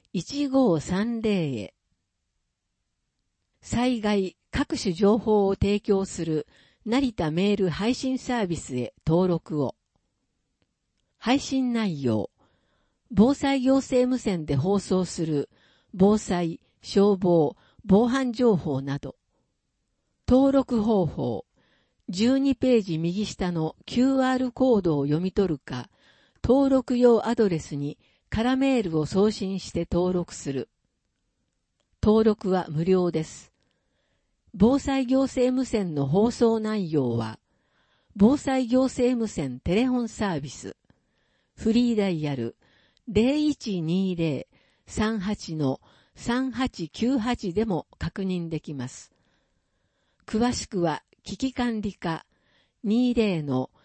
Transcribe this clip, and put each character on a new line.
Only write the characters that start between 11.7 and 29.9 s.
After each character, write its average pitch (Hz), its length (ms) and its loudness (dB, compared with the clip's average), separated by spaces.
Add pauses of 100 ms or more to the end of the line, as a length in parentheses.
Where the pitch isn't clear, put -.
内 185 300 -2
容。 110 260 0 (800)
防 233 240 4
災 277 280 -2
行 262 160 4
政 254 300 0
無 254 100 0
線 175 280 -4
で 147 100 -2
放 190 240 0
送 185 260 0
す 170 200 -6
る 151 240 -2 (440)
防 202 240 4
災、 175 420 -4 (220)
消 202 340 2
防、 175 400 2 (280)
防 208 240 6
犯 254 260 -2
情 226 220 4
報 135 260 -4
な 139 180 -6
ど。 - 160 -14 (1120)
登 269 240 6
録 254 320 2
方 208 220 4
法。 123 400 -4 (640)
十 226 280 2
二 269 180 2
ペ 254 220 4
ー 214 40 4
ジ 180 160 -4
右 175 280 -2
下 180 260 -4
の 160 240 -2 (100)
キ - 160 -2
ュ 269 160 2
ー 262 140 2
ア 262 40 0
ー - 20 0
ル 254 140 -2
コ 254 260 2
ー 196 40 2
ド 160 180 2
を 139 60 0
読 147 160 0
み 185 100 -2
取 185 240 0
る - 20 -10
か、 123 320 -12 (540)
登 269 260 4
録 262 280 2
用 240 300 6
ア 233 60 0
ド 220 160 2
レ 165 80 -2
ス - 180 -8
に 143 220 -6 (320)
空 240 260 0
メ 262 240 2
ー 190 100 -2
ル 160 100 0
を 151 60 0
送 202 240 2
信 190 300 -6
し - 120 -16
て 170 180 -4
登 180 240 0